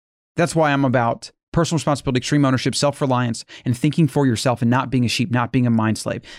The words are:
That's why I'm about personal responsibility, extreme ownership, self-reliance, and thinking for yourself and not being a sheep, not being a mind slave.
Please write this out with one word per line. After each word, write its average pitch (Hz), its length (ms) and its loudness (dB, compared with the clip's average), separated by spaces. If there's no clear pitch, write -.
That's 160 200 0
why 156 160 2
I'm 139 140 2
about 120 460 0
personal 165 260 0
responsibility, 135 400 -2
extreme 143 260 2
ownership, 131 320 0
self-reliance, 127 720 -2
and 123 140 -2
thinking 151 320 2
for 143 160 0
yourself 120 360 0
and 117 80 2
not 127 200 0
being 123 160 0
a - 20 0
sheep, 107 240 -2
not 120 220 -2
being 127 120 2
a 123 40 2
mind 110 280 2
slave. - 240 -6